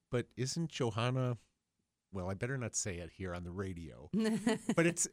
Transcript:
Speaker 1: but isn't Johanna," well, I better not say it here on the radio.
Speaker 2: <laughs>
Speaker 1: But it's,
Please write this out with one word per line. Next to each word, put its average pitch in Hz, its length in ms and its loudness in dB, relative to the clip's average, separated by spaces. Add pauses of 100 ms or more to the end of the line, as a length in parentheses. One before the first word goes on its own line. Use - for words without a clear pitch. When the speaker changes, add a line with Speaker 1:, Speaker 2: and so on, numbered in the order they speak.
Speaker 1:
but 120 260 0
isn't 143 360 0
Johanna," 123 680 2 (720)
well, 92 180 -2
I 98 40 0
better 120 240 -2
not 113 180 -4
say 92 220 -2
it 85 180 -8
here 92 200 -4
on 87 80 -6
the 87 80 -6
radio. 85 640 -6
Speaker 2:
<laughs> 214 600 2
Speaker 1:
But 165 120 8
it's, 170 260 2